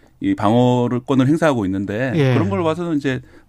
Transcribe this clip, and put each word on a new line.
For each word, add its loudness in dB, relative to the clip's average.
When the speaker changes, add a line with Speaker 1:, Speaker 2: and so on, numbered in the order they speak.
Speaker 1:
이 0
방어권을 2
행사하고 0
있는데 -4
Speaker 2:
예. 2
Speaker 1:
그런 0
걸 -2
봐서는 -2
이제 -2